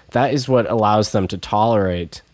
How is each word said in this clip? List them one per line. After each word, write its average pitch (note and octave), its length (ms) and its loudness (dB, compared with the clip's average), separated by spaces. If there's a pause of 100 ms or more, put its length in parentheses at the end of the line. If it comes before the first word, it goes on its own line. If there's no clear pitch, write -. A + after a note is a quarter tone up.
(120)
that B2+ 220 0
is C3+ 160 -4
what B2 200 2
allows G#2+ 440 2
them F#2+ 160 0
to G2 80 -8
tolerate G2 840 -2 (120)